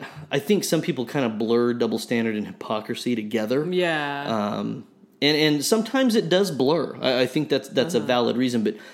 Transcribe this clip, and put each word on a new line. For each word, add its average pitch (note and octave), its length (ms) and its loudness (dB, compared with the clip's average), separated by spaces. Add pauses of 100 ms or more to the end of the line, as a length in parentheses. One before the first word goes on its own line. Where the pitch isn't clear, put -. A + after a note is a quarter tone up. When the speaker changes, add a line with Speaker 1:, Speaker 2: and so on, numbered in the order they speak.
(320)
Speaker 1:
I D3 80 2
think G3+ 260 2
some E3 180 0
people C3 240 -4
kind C#3 180 -2
of A2 140 -2
blur A#2 360 2
double A#2 240 0
standard A2+ 380 -2
and G2+ 100 -4
hypocrisy A2+ 680 -4
together. A2+ 560 0
Speaker 2:
Yeah. D3+ 540 -2 (320)
Speaker 1:
Um, A2 300 -6 (340)
and, D3+ 160 4
and D3+ 280 2
sometimes A3+ 520 2
it D#3+ 120 2
does F3+ 220 4
blur. C#3 500 0
I, B2+ 200 2
I B2+ 60 4
think D3+ 220 -2
that's, C3+ 200 0
that's C3+ 260 0
Speaker 2:
Uh-huh. A2 100 2
Speaker 1:
a - 20 -8
valid A#2+ 300 2
reason, A#2+ 280 0
but G#2 120 -2 (180)